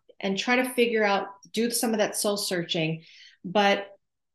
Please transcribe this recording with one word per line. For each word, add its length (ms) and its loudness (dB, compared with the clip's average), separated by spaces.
and 180 -2
try 180 0
to 140 2
figure 340 2
out, 240 0
do 180 0
some 200 -2
of 80 0
that 160 0
soul 220 -2
searching. 680 -2
But 440 2